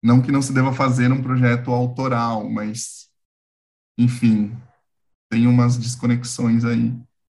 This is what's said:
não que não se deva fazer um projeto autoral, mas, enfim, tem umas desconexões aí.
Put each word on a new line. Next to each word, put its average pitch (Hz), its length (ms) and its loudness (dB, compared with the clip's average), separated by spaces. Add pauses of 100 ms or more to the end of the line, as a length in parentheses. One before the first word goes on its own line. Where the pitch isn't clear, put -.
não 123 180 6
que 127 100 -2
não 139 100 2
se 135 120 -4
deva 131 200 2
fazer 123 380 2
um 135 100 0
projeto 127 500 0
autoral, 120 800 -2
mas, 107 600 -10 (880)
enfim, 113 580 2 (760)
tem 117 180 2
umas 123 300 4
desconexões 120 880 -2
aí. 117 280 -2 (440)